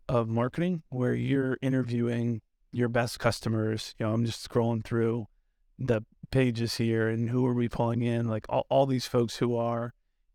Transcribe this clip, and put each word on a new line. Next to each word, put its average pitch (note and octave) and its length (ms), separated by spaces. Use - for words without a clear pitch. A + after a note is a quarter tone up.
of A#2 220
marketing D#3+ 580
where B2 260
you're C3 480
interviewing A#2+ 800
your A#2+ 160
best A#2+ 280
customers. A2 800
You A#2+ 80
know, A2 80
I'm A#2 120
just - 220
scrolling A#2 360
through A2+ 440
the A#2+ 220
pages A#2 440
here A2+ 320
and A2+ 220
who B2+ 180
are B2 60
we A#2+ 160
pulling A#2+ 320
in, A#2 260
like, A2 220
all, B2 200
all C3+ 160
these C3 220
folks A#2+ 300
who A#2+ 180
are A#2 380